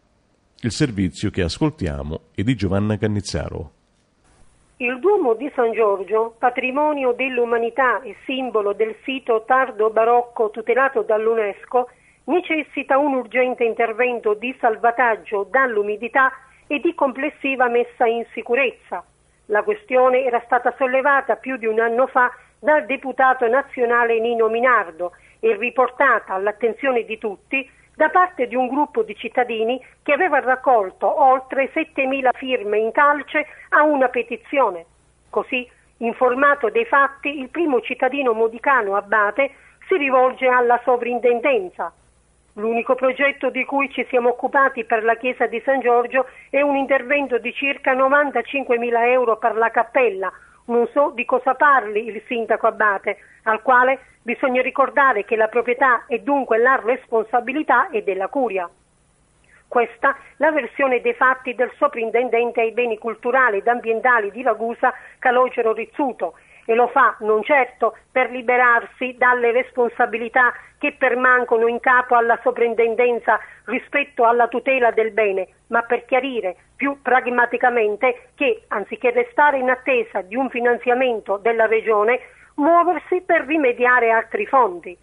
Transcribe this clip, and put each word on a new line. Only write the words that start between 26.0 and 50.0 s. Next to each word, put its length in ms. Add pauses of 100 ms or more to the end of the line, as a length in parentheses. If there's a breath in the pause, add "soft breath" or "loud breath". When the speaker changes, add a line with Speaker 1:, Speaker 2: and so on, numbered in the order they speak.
Speaker 2:
all'attenzione 720
di 160
tutti 500 (260 soft breath)
da 140
parte 380
di 80
un 140
gruppo 340
di 120
cittadini 640 (220 loud breath)
che 100
aveva 280
raccolto 840
oltre 520
settemila 600
firme 460
in 120
calce 540 (240 loud breath)
a 140
una 240
petizione. 760 (460)
Così, 400 (280 soft breath)
informato 760
dei 140
fatti, 540
il 100
primo 320
cittadino 520
modicano 640
Abate 560 (360 soft breath)
si 80
rivolge 520
alla 360
sovrintendenza. 1120 (640)
"L'unico 380
progetto 540
di 160
cui 260
ci 180
siamo 200
occupati 560
per 180
la 120
chiesa 300
di 200
San 160
Giorgio 440 (240 loud breath)
è 120
un 160
intervento 600
di 160
circa 400
novantacinquemila 1120
euro 300
per 180
la 160
cappella. 600 (360 loud breath)